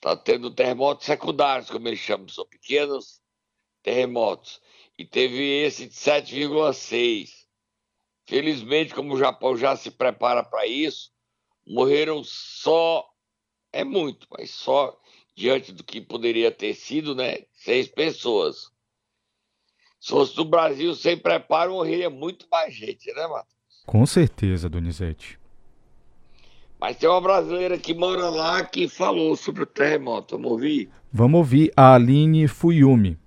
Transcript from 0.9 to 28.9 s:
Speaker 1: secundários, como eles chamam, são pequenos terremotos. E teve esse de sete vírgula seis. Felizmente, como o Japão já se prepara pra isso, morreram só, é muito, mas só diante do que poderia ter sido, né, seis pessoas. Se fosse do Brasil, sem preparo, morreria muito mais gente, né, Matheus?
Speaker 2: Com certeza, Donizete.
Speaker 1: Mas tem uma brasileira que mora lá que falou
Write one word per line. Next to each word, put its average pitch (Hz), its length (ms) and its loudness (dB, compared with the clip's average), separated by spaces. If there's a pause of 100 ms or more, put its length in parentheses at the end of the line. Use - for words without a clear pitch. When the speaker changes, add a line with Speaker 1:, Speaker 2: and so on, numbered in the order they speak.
Speaker 1:
secundários, 139 640 -2
como 117 180 -8
eles 110 120 -6
chamam, 95 280 -6
são - 180 -14
pequenos 139 760 -6 (640)
terremotos. 120 760 -2 (380)
E 85 60 -14
teve 135 600 -2
esse 135 220 -6
de - 80 -20
sete 147 400 -2
vírgula 147 380 -2
seis. 117 680 -4 (880)
Felizmente, 143 680 -2
como 139 200 -6
o 131 40 -2
Japão 131 380 0
já 131 200 0
se 117 140 -14
prepara 123 520 -2
pra 110 240 -6
isso, 135 440 -6 (560)
morreram 143 580 0
só, - 800 -2 (680)
é 139 100 -6
muito, 165 480 -4
mas - 200 -16
só 135 460 -2 (400)
diante 131 360 -2
do 92 100 -20
que - 180 -16
poderia 117 520 -2
ter 107 220 -6
sido, 147 380 -8
né, 127 260 -6 (140)
seis 123 360 -4
pessoas. 117 840 -4 (1300)
Se - 120 -12
fosse 139 260 2
do 165 80 -2
Brasil, 160 500 0
sem 170 220 -2
preparo, 170 560 0
morreria 175 380 -4
muito 151 420 -12
mais 165 200 -2
gente, - 420 -14
né, 151 120 -8
Matheus? 147 200 -10 (380)
Speaker 2:
Com 110 220 4
certeza, 95 640 0
Donizete. 82 680 -8 (1400)
Speaker 1:
Mas 120 200 -6
tem 156 100 2
uma 180 120 4
brasileira 180 580 0
que - 160 -6
mora 180 340 -2
lá 165 360 -2
que 180 220 -4
falou 170 480 0